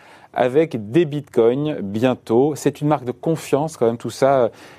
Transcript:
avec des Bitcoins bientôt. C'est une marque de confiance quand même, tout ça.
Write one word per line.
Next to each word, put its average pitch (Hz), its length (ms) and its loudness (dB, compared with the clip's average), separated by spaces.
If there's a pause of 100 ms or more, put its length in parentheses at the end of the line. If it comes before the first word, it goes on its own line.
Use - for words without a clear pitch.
(360)
avec 127 560 0
des 165 140 4
Bitcoins 139 760 0
bientôt. 117 760 0
C'est 143 240 -4
une 147 100 0
marque 143 160 0
de 120 60 -6
confiance 156 640 -2
quand 117 120 0
même, 117 100 0
tout 117 140 -8
ça. 131 400 2 (280)